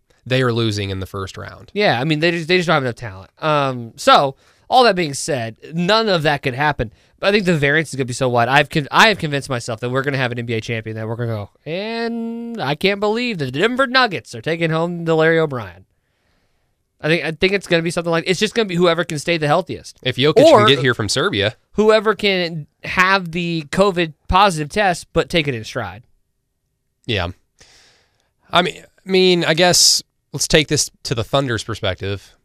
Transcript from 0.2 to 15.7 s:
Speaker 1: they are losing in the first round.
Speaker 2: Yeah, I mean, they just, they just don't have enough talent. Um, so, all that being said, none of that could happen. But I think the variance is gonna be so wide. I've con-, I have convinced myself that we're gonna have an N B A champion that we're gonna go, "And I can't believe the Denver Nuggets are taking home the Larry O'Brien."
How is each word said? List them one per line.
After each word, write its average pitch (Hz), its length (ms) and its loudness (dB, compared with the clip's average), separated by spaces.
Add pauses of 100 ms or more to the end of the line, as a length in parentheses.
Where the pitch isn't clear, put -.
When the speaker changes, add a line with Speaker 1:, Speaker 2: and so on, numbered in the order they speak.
Speaker 1:
they 127 180 0
are 123 100 0
losing 104 380 -2
in 95 100 -6
the 92 60 -8
first 95 300 -12
round. 98 380 -18
Speaker 2:
Yeah, 165 260 0
I 135 40 -2
mean, 151 160 0
they 170 100 2
just, 170 180 -4
they 180 80 2
just 175 100 0
don't 170 80 2
have 143 100 2
enough 117 120 -2
talent. 95 340 -14 (120)
Um, 135 540 -2
so, 165 400 4 (340)
all 254 140 6
that 202 120 4
being 156 180 -4
said, 117 420 -6 (180)
none 208 340 2
of 175 160 2
that 147 180 0
could 127 120 -4
happen. 139 380 -2 (260)
But 190 100 0
I 202 40 4
think 208 140 0
the 175 100 2
variance 147 340 0
is - 40 -10
gonna 131 120 -4
be 123 60 -8
so 127 160 -2
wide. 120 200 2
I've 143 200 4
con-, 143 220 -2
I 226 180 6
have 202 100 0
convinced 143 300 -4
myself 120 320 -6
that 123 100 -4
we're 131 120 0
gonna 135 160 -4
have 123 140 -2
an 120 60 -6
N 117 80 -6
B 120 80 -6
A 110 60 -2
champion 110 360 -8
that 110 120 -8
we're 113 80 -6
gonna 117 160 -4
go, 104 180 -8 (140)
"And 233 960 -6
I 147 140 -2
can't 202 260 0
believe 220 380 -2
the 135 120 -4
Denver 233 360 0
Nuggets 233 480 -2
are 113 80 -12
taking 165 280 -2
home 170 360 -4
the 160 80 2
Larry 160 240 4
O'Brien." 113 480 -4 (1120)